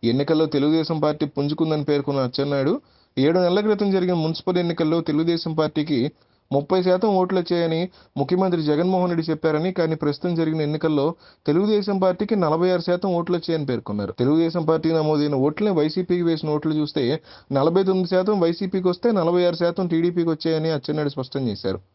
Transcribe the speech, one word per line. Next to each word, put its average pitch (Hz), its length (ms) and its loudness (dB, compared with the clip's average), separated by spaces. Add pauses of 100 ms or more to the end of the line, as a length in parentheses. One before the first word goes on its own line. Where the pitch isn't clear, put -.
ఈ 117 40 4
ఎన్నికల్లో 143 380 2
తెలుగుదేశం 151 600 0
పార్టీ 151 200 -2
పుంజుకుందని 151 580 -2
పేర్కొన్న 139 440 0
అచ్చెన్నాయుడు, 139 460 0 (420)
ఏడు 151 220 4
నెలల 180 280 2
క్రితం 208 300 0
జరిగిన 180 260 0
మున్సిపల్ 165 420 -2
ఎన్నికల్లో 165 440 0
తెలుగుదేశం 165 520 0
పార్టీకి 151 380 0 (560)
ముప్పై 151 320 0
శాతం 185 340 2
ఓట్లు 185 220 0
వచ్చాయని 165 360 -2 (400)
ముఖ్యమంత్రి 175 480 0
జగన్మోహన్ 180 460 0
రెడ్డి 165 180 -2
చెప్పారని, 156 480 0
కానీ 160 240 0
ప్రస్తుతం 156 380 -2
జరిగిన 156 260 -2
ఎన్నికల్లో 151 400 0 (400)
తెలుగుదేశం 202 580 0
పార్టీకి 196 400 0
నలభై 160 300 2
ఆరు 170 140 -2
శాతం 175 300 0
ఓట్లు 175 200 -2
వచ్చాయని 160 320 -4
పేర్కొన్నారు. 104 500 -4
తెలుగుదేశం 165 500 2
పార్టీ 160 280 2
నమోదైన 147 480 0
ఓట్లని 196 340 0
వైసీపీకి 175 480 0
వేసిన 156 280 -2
ఓట్లు 151 240 -2
చూస్తే 147 240 -2 (540)
నలభై 170 320 4
తొమ్మిది 185 240 0
శాతం 185 320 2
వైసీపీకి 185 460 -2
వస్తే 233 180 0 (100)
నలభై 175 300 2
ఆరు 170 140 -4
శాతం 170 280 0
టీడీపీకి 170 420 0
వచ్చాయని 160 440 -2
అచ్చెన్నాయుడు 147 380 -4
స్పష్టం 135 340 -6
చేశారు. 95 300 -4 (140)